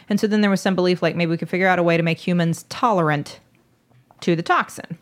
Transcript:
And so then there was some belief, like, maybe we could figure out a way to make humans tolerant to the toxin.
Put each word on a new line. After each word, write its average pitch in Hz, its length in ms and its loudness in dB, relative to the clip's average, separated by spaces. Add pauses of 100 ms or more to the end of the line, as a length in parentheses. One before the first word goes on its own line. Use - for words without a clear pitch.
And 208 100 0
so 220 80 0
then 208 140 2
there 208 80 4
was 190 120 0
some 190 140 0
belief, 180 260 0
like, 170 140 0
maybe 170 160 0
we 165 60 0
could 165 120 -8
figure 185 180 0
out 180 120 2
a 175 40 2
way 165 140 4
to 165 60 0
make 165 160 -2
humans 170 500 -2
tolerant 165 680 0 (840)
to 170 140 0
the 170 80 -4
toxin. - 580 -4